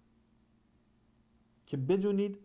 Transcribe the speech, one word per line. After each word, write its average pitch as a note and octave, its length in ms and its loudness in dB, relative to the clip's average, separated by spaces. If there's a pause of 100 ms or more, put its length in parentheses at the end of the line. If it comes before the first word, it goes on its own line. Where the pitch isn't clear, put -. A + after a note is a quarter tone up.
(1700)
که C#3+ 120 -6
بدونید G3 680 0